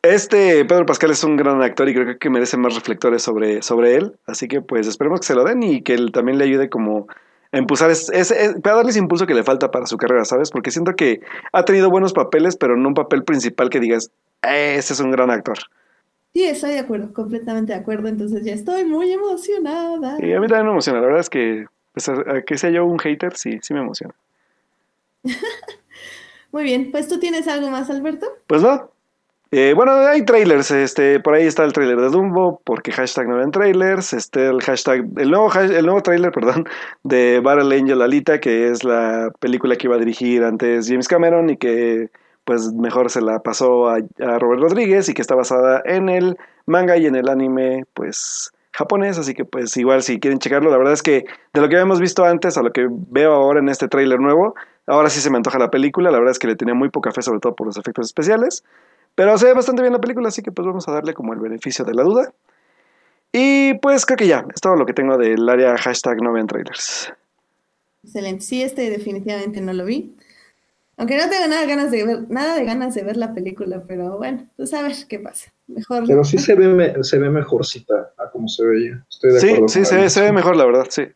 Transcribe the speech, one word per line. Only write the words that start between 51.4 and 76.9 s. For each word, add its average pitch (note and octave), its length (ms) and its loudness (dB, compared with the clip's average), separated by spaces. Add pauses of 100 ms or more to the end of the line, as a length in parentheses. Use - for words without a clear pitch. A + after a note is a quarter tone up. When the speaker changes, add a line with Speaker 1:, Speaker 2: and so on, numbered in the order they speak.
Speaker 1:
de D3 80 2
lo D3 80 4
que D#3+ 60 2
habíamos F#3 260 4
visto F3+ 240 2
antes E3+ 320 2
a C#3 40 -2
lo A#2 120 0
que B2+ 160 0
veo B2+ 440 0
ahora C#3+ 280 4
en C#3 80 0
este C3+ 180 -4
trailer C3+ 320 2
nuevo, D3+ 360 2 (300)
ahora D3+ 240 4
sí C#3+ 120 -4
se C#3+ 80 0
me C3 80 2
antoja B2+ 220 -2
la B2 120 2
película, D3 400 2
la C3 60 4
verdad B2 140 4
es B2 80 -4
que B2 80 -4
le A2 100 0
tenía A#2+ 160 -2
muy C3 160 0
poca B2 240 -4
fe, B2 80 -6
sobre A2+ 180 -2
todo A#2 160 -2
por A2 120 -8
los G#2 100 -8
efectos A2+ 300 -8
especiales, A3 560 -2 (520)
pero G#3 220 4
se G#3 80 4
ve B3+ 80 8
bastante B3+ 280 0
bien B3 120 2
la A#3+ 80 0
película, A#3 260 -4
así G#3+ 160 -6
que, G#3 80 -10
pues, F3+ 160 -6
vamos F#3 220 -6
a - 20 -4
darle D3+ 220 -4
como A2+ 200 -8
el A2 60 -10
beneficio A2+ 460 -8
de A2+ 80 -4
la B2 100 2
duda. A3 300 2 (960)
Y, C#4 440 2
pues, C#4 300 2
creo B3+ 120 0
que G#3 100 2
ya, C3 260 2
es - 60 -14
todo F#3 160 2
lo C#3+ 100 2
que A#2 80 -6
tengo C3+ 240 0
del A2+ 300 2
área B2 300 4
hashtag A#2+ 440 -2
no A#2 120 -2
vean A2 140 -2
trailers. - 640 -8 (920)
Speaker 2:
Excelente, F#3+ 400 -10
sí, B3+ 180 -6
este C4 280 -4
definitivamente G#3 720 -8
no F#3 100 -8
lo F#3 140 -6
vi. C4 280 -6 (840)
Aunque A#3 200 -4
no E4+ 120 -2
tengo F#4 180 -2
nada D#4 180 -2
ganas C#4+ 260 -2
de G#3+ 140 -2
ver, A3+ 240 -6
nada D4 260 -4
de C#4 100 -2
ganas B3 280 -6
de G3+ 100 -6
ver G#3 140 -6
la A3+ 160 -6
película, F#3 540 -10
pero F3+ 300 -8
bueno, B3+ 300 -10 (100)
pues C4 160 -10
a D4 80 -6
ver C#4+ 120 -6 (160)
qué G#3 100 -10
pasa. - 320 -16 (160)
Mejor A#3 400 -6
Speaker 3:
Pero C#3+ 180 6
sí C#3+ 120 -2
se - 180 4
ve F#3+ 120 6
me-, F3 360 2